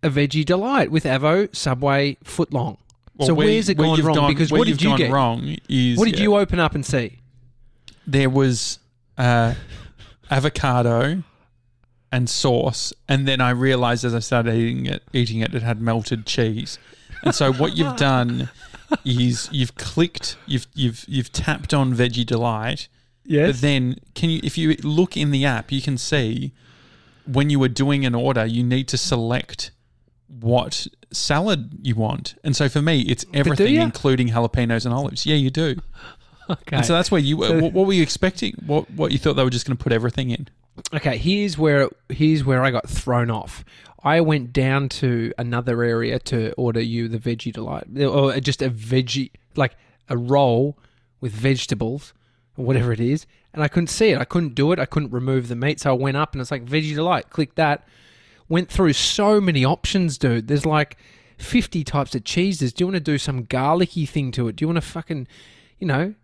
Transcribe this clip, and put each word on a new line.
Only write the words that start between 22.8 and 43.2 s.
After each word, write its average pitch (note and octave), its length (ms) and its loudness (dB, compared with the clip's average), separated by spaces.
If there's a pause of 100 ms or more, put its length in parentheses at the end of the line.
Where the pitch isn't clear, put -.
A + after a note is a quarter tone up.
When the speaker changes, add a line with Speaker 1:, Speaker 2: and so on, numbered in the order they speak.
Speaker 1:
Yes. D3+ 320 2
Speaker 2:
But A#2+ 60 -6
then, C3 340 2 (180)
can E3 160 0
you, D#3+ 140 0
if D#3 120 -4
you D#3+ 260 2
look D#3 340 0
in D3 160 0
the C3+ 120 2
app, B2+ 280 -2
you C3+ 100 -2
can C3+ 160 -2
see B2+ 540 -2 (720)
when C#3+ 240 2
you C#3+ 80 2
were C3 100 4
doing C#3 380 2
an A#2+ 80 0
order, A#2+ 320 0
you A#2 160 0
need B2+ 260 0
to - 80 -4
select - 760 -4 (560)
what A#2+ 580 -2 (260)
salad D#3 580 -2 (120)
you A2+ 140 0
want. - 480 -4
And C#3+ 100 0
so C#3+ 140 2
for D3 120 0
me, D3+ 220 2
it's A2 220 -2
Speaker 1:
But - 80 -16
do C#3+ 80 0
Speaker 2:
everything, E3 340 4
Speaker 1:
ya? D#4+ 80 4
Speaker 2:
including C3 460 2
jalapenos A#2 560 0
and A#2+ 100 0
olives. C3+ 320 -4
Yeah, D3+ 100 2
you C3 140 2
do. D3+ 260 -2 (720)
Speaker 1:
Okay. - 280 -6
Speaker 2:
And A#2+ 100 2
so A#2+ 60 2
that's E3+ 180 2
where F3+ 100 4
you, D3 220 0
Speaker 1:
So E3 180 2
Speaker 2:
what, E3 120 2
what F#3+ 160 4
were G3 40 2
you F3+ 120 4
expecting? - 480 -2 (120)
What, D3+ 280 -2
what D#3 180 -2
you D3 80 0
thought D3 160 0
they C3+ 80 2
were B2+ 80 2
just A#2+ 160 -4
gonna C3+ 80 -2
put - 180 -4
everything A#2+ 380 -2
in? A#2+ 160 -6 (480)
Speaker 1:
Okay, C#3+ 220 -2
here's F3+ 420 0
where, C#3+ 300 4 (200)
here's D3+ 360 2
where C3 180 2
I C3+ 80 2
got A#2+ 180 -4
thrown A#2+ 420 0